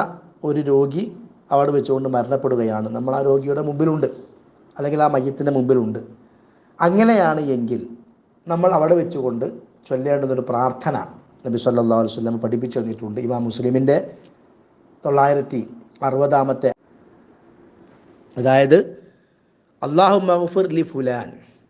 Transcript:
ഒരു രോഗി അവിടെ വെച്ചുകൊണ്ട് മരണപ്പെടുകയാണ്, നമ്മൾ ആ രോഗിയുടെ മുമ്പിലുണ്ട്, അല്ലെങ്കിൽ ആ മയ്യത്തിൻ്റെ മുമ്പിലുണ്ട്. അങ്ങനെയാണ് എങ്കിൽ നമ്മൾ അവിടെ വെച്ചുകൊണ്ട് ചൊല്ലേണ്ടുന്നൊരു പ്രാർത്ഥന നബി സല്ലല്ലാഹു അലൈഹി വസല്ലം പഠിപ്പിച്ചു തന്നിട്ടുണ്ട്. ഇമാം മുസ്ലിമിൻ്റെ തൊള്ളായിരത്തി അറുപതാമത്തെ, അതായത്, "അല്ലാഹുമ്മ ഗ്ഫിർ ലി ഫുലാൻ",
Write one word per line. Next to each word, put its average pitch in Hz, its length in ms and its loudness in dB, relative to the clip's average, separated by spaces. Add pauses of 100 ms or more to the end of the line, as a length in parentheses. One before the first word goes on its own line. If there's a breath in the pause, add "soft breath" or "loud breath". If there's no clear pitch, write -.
(440)
ഒരു 147 160 -2
രോഗി 139 440 2 (480)
അവിടെ 143 200 2
വെച്ചുകൊണ്ട് 135 380 0
മരണപ്പെടുകയാണ്, 120 800 -2
നമ്മൾ 123 260 -4
ആ 139 60 -2
രോഗിയുടെ 139 400 0
മുമ്പിലുണ്ട്, 151 440 0 (680)
അല്ലെങ്കിൽ 147 280 -4
ആ 151 40 4
മയ്യത്തിൻ്റെ 139 440 0
മുമ്പിലുണ്ട്. 123 480 2 (800 soft breath)
അങ്ങനെയാണ് 180 640 4
എങ്കിൽ 123 400 -2 (680)
നമ്മൾ 170 220 2
അവിടെ 160 260 4
വെച്ചുകൊണ്ട് 135 500 -2 (400)
ചൊല്ലേണ്ടുന്നൊരു 131 640 -2
പ്രാർത്ഥന 127 460 -2 (460)
നബി 120 160 -4
സല്ലല്ലാഹു 113 440 2
അലൈഹി 110 120 -2
വസല്ലം 117 260 -6
പഠിപ്പിച്ചു 123 400 -4
തന്നിട്ടുണ്ട്. 110 420 -8
ഇമാം 120 220 -4
മുസ്ലിമിൻ്റെ 127 540 2 (1040)
തൊള്ളായിരത്തി 143 580 2 (420)
അറുപതാമത്തെ, 135 680 0 (1700)
അതായത്, 135 420 6 (1040)
"അല്ലാഹുമ്മ 185 560 2
ഗ്ഫിർ 175 300 -2
ലി 160 140 -2
ഫുലാൻ", 127 480 -6 (400)